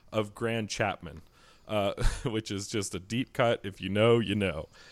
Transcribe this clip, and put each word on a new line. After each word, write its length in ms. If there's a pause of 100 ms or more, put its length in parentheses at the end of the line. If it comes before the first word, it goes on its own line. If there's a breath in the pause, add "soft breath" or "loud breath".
(120)
of 240
Grand 320
Chapman, 540 (440)
uh, 280
<laughs> 280
which 300
is 160
just 260
a 60
deep 320
cut. 320
If 160
you 80
know, 320
you 160
know. 320 (240 soft breath)